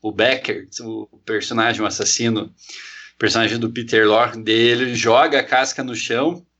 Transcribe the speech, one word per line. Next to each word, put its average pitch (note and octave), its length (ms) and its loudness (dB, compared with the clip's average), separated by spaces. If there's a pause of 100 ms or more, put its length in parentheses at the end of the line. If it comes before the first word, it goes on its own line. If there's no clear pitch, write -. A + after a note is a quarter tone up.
o A2 100 -4
Becker, A2 560 0 (140)
o A2 440 -12
personagem, A2+ 560 -2
o G#2+ 40 -2
assassino, G#2+ 600 -2
o - 720 -20
personagem A2+ 400 0
do A#2 120 -4
Peter A2+ 380 2
Lorre, A2+ 360 2
daí A2 120 0
ele A#2+ 400 2
joga B2+ 440 4
a B2 40 -2
casca C3 400 0
no B2 120 -8
chão C3+ 500 -2 (140)